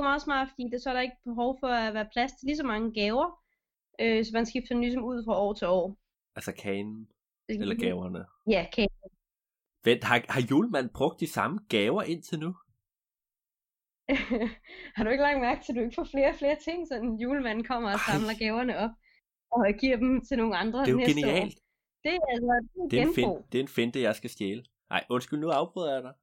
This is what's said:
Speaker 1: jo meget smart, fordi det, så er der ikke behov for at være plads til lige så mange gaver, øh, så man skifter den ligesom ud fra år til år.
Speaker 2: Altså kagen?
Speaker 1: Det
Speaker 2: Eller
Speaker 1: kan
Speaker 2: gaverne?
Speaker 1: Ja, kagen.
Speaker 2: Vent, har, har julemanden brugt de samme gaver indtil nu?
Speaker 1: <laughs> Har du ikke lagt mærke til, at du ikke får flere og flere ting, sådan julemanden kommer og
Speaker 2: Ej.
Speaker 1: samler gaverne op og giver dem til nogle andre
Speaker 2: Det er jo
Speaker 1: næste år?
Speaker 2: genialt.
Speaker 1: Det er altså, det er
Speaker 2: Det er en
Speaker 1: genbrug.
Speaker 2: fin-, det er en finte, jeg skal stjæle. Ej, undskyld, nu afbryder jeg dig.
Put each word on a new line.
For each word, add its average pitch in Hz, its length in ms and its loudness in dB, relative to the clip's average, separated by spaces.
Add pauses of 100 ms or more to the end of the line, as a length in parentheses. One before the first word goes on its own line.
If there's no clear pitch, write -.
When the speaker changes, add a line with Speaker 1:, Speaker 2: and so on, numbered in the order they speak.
Speaker 1:
jo 285 100 2
meget 285 100 0
smart, 277 280 0
fordi 254 220 -10
det, 247 100 -4
så 269 80 -6
er 254 40 0
der 247 80 0
ikke 254 240 -6
behov 240 340 -2
for 269 80 -2
at 226 260 0
være 214 200 -4
plads 254 180 0
til - 140 -16
lige 294 120 -2
så 311 60 -2 (100)
mange 220 280 -2
gaver, 233 260 2 (760)
øh, 226 240 2
så 220 80 -8
man 226 120 2
skifter 247 300 -4
den 240 80 2
ligesom 240 200 0
ud 233 220 -4
fra 214 180 2
år 208 100 2
til 202 140 -4
år. 185 300 2 (380)
Speaker 2:
Altså - 160 -8 (120)
kagen? 107 460 -4 (380)
Speaker 1:
Det 214 140 -4
Speaker 2:
Eller 202 140 -2
Speaker 1:
kan 233 120 -2
Speaker 2:
gaverne? 180 380 -4 (240)
Speaker 1:
Ja, 185 260 2
kagen. 202 140 2 (920)
Speaker 2:
Vent, 117 200 4
har, 120 260 2
har 135 120 2 (100)
julemanden 147 420 2
brugt - 260 0
de 165 80 -2
samme 127 320 -2 (100)
gaver 117 340 4
indtil 165 360 -6
nu? 170 160 -4 (1500)
Speaker 1:
<laughs> 277 60 2 (800)
Har 214 80 0
du 214 60 2
ikke 269 140 2
lagt 285 160 4
mærke 254 260 0
til, - 60 -4
at 233 40 -4
du 240 60 0
ikke 226 140 -4
får 247 160 -4
flere 277 180 4
og 320 60 0
flere 294 280 2
ting, 339 240 -4
sådan 240 280 -4
julemanden 233 500 -2
kommer 233 240 -2
og 196 60 0
Speaker 2:
Ej. 202 160 -2
Speaker 1:
samler 220 280 0
gaverne 220 380 -2
op 214 120 -2 (600)
og 220 280 4
giver 262 180 2
dem 254 280 2
til 269 120 -2
nogle 226 200 2
andre 220 220 0
Speaker 2:
Det 277 80 0
er 254 40 6
jo 240 60 4
Speaker 1:
næste 247 220 4
år? - 60 2
Speaker 2:
genialt. 180 340 0 (440)
Speaker 1:
Det 302 120 0
er 359 40 -2 (100)
altså, 240 440 2
det 359 100 -8
er 302 60 -2
Speaker 2:
Det 240 100 2
er 240 80 4
en 349 60 2
Speaker 1:
genbrug. 185 240 2
Speaker 2:
fin-, - 140 -18
det 123 60 0
er 131 40 2
en 135 60 -4
finte, 120 340 0
jeg 113 140 2
skal - 140 -10
stjæle. 107 340 -6 (280)
Ej, 92 180 0
undskyld, 123 300 -2
nu 156 100 -2
afbryder 160 440 -2
jeg 131 100 -2
dig. 127 200 -16